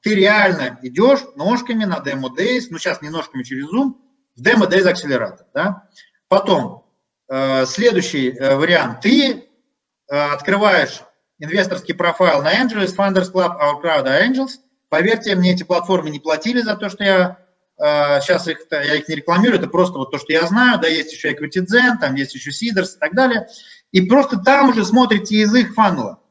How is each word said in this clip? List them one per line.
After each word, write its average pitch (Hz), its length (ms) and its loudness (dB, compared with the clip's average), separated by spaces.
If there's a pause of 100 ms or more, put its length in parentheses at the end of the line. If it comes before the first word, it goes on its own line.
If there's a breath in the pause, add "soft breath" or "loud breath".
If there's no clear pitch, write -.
Ты 214 120 0
реально 190 680 2
идешь 202 380 2 (160)
ножками 220 480 -2
на 175 140 -2
demo 135 360 -6
days, 240 360 -2
ну, 165 80 -10
сейчас - 240 -6
не 151 80 -12
ножками, 151 320 -8
через 131 240 -10
Zoom, 247 300 -2 (380)
в 120 80 -20
demo 214 240 4
days 185 200 4
акселератор, 127 640 -2
да. 180 360 -6 (400 soft breath)
Потом, 175 580 0 (420)
э, 135 380 0
следующий, 180 640 0
э, 135 260 0
вариант. 147 460 0
Ты, 269 300 4
э, - 100 -8 (680)
открываешь 147 920 0 (360)
инвесторский 170 560 -4
профайл 170 480 2
на 190 200 2
Angels, 214 320 -2
Funders 190 380 0
Club, 180 260 0
Our 147 240 -2
Crowd, 151 240 0
Angels. 247 520 0 (300)
Поверьте, 208 460 0
мне 180 200 2
эти 180 80 -4
платформы 175 480 -2
не 147 100 -10
платили 185 400 -2
за 214 160 -4
то, 208 120 -8
что 202 160 -8
я, 185 340 2 (400)
э, 147 420 2
щас 170 280 0
их, 156 100 -6 (120)
я 147 260 -2
их - 120 -6
не 160 80 -6
рекламирую, 185 420 2
это 185 100 -4
просто 170 300 -6
вот 131 120 -8
то, 143 80 -8
что - 140 -8
я 165 140 0
знаю, 226 320 2
да, 165 100 -2
есть 160 240 -4
еще - 180 -6
Equity 151 340 -6
Zen, 233 360 2
там 139 140 -2
есть 135 200 -6
еще 139 160 -12
Seeders 190 460 -4
и - 20 -20
так 165 160 -4
далее. 240 340 0 (440 loud breath)
И 185 100 4
просто 240 360 2
там 269 300 4
уже 220 160 2
смотрите 214 520 2
из 214 180 2
их 247 200 2
фаннела. 156 460 0 (100)